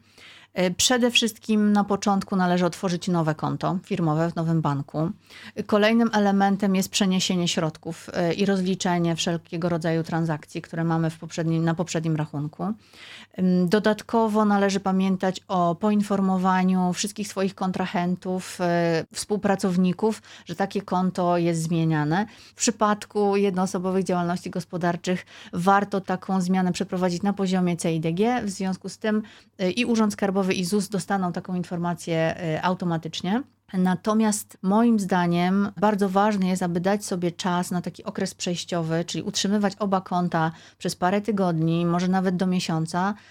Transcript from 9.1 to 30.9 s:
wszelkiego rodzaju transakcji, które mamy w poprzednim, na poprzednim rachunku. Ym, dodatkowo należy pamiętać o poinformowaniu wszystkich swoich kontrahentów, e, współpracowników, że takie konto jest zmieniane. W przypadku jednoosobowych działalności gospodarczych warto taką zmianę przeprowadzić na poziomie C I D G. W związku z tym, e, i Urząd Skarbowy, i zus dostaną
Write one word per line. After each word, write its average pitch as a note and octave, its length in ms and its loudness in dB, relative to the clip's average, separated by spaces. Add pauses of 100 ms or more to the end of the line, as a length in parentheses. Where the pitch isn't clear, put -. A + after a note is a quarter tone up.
wszelkiego E3+ 520 -4
rodzaju E3 340 0
transakcji, D#3+ 600 -4
które E3 220 -4
mamy E3 260 0
w E3 80 -10
poprzednim, E3 460 -2
na E3 100 2
poprzednim E3 420 -2
rachunku. D3+ 480 -6 (760)
Ym, F3+ 300 2
dodatkowo G#3+ 760 2
należy G3+ 360 2
pamiętać F#3+ 680 0
o F3 260 2
poinformowaniu F#3+ 1160 2
wszystkich G#3 360 -6
swoich G3 260 -2
kontrahentów, F#3 1040 -4
e, E3+ 520 2
współpracowników, F#3+ 1120 0 (240)
że E3+ 80 -12
takie G3 280 -4
konto F3+ 560 0
jest E3+ 240 0
zmieniane. D#3+ 640 0 (280)
W - 40 -20
przypadku G#3 800 2
jednoosobowych F#3 680 0
działalności F3 460 -2
gospodarczych F3 760 -2 (260)
warto G3 480 2
taką F#3 400 -2
zmianę F3+ 320 2
przeprowadzić F3+ 500 -2
na G3+ 100 0
poziomie F#3 440 0
C E3 160 -2
I D#3+ 80 0
D E3 120 -2
G. A3+ 300 0
W G3+ 80 -4
związku F#3+ 380 -6
z - 100 -14
tym, G#3+ 240 0 (360)
e, F#3 120 0
i A#3+ 140 -2
Urząd A3 280 2
Skarbowy, F#3+ 340 0
i F#3 180 0
zus F#3+ 240 0
dostaną F#3+ 440 -2